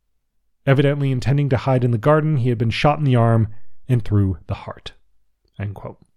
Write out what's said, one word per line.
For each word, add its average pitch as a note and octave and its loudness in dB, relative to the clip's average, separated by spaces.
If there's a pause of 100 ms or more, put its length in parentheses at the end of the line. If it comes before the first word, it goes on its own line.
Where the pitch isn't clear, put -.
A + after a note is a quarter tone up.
(640)
Evidently C#3 2
intending C3+ 0
to A2+ 2
hide B2+ 0
in B2 0
the A#2 0
garden, D3+ 2
he B2 0
had A#2+ 0
been A#2 0
shot D3 0
in D3+ 0
the C3 4
arm A2+ 4 (400)
and B2+ 0
through G2 0 (100)
the G2 -8
heart. - -14 (680)
End G2+ -8
quote. - -16 (200)